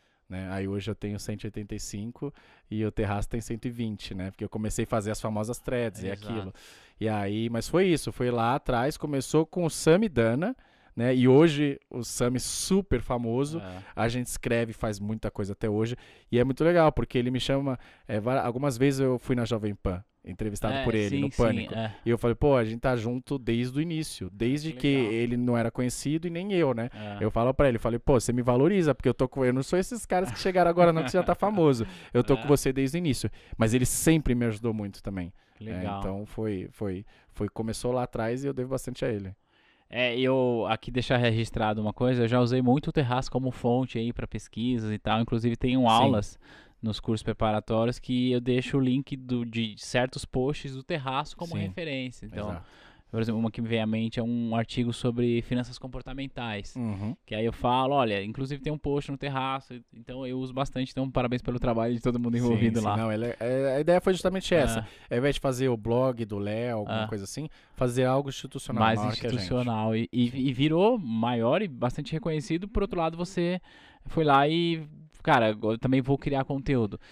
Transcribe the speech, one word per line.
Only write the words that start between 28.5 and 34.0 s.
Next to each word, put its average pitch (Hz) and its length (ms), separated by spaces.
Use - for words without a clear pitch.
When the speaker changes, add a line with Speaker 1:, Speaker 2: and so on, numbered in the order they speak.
Speaker 1:
porque - 160
eu 120 60
tô 131 120
com, 135 160
eu 127 80
não 131 120
sou 175 160
esses 220 260
caras 185 260
que - 60
chegaram 180 320
agora 170 240
não, 160 100
que - 60
você 185 80
já 175 60
tá 175 100
famoso, 160 540
eu 123 100
tô 143 100
Speaker 2:
<laughs> 135 40
É. - 60
Speaker 1:
com - 40
você 139 240
desde 135 260
o - 20
início, 139 320
mas 117 160
ele 127 140
sempre 156 480